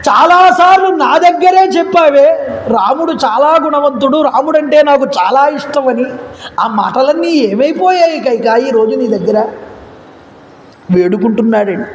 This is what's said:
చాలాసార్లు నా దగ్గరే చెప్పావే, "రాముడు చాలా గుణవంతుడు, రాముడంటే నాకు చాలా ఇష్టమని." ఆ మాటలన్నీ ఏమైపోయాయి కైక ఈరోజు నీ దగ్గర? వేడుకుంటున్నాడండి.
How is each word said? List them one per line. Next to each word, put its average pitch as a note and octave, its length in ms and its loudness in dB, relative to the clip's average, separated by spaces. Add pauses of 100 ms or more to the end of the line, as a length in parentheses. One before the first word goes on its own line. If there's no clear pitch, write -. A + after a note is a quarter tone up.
చాలాసార్లు F4+ 760 4
నా D4+ 320 0
దగ్గరే F4 460 4
చెప్పావే, E4 840 2 (200)
"రాముడు C4 440 -2
చాలా C#4 500 0
గుణవంతుడు, C#4+ 600 -2
రాముడంటే D4+ 600 0
నాకు C#4+ 220 2
చాలా B3+ 440 0
ఇష్టమని." C4 560 -4 (560)
ఆ G#3+ 60 -2
మాటలన్నీ C4 640 -2
ఏమైపోయాయి D#4+ 920 0
కైక A3+ 260 -2
ఈరోజు A3+ 500 0
నీ B3 100 -2
దగ్గర? G#3 380 -2 (1400)
వేడుకుంటున్నాడండి. G3+ 1080 -2